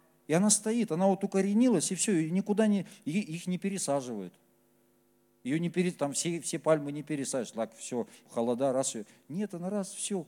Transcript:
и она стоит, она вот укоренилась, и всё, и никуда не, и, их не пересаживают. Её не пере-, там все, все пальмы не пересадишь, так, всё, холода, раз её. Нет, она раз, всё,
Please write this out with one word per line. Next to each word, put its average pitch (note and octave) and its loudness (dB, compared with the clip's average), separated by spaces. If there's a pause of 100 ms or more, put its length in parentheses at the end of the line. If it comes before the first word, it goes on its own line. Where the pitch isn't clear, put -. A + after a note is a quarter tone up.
(280)
и D3 2
она G3 6
стоит, A3 2
она F3+ 2
вот F#3+ 2
укоренилась, G3+ 4
и F#3 -2
всё, F#3 0
и D#3+ 2
никуда G3+ 2
не, G3+ 2 (200)
и, D#3+ 0
их E3 -8
не F3+ -2
пересаживают. C3+ -4 (1120)
Её D3 0
не E3+ 0
пере-, F3 0
там C#3+ -2
все, E3+ -2
все D#3+ -4
пальмы D3+ 2
не D3 -6
пересадишь, C3+ -4
так, A2 -4
всё, A#2 -4 (220)
холода, B2 0
раз C3 -2
её. G#2+ -8 (240)
Нет, G3 -6
она F3 -6
раз, G3 -4
всё, F#3+ -6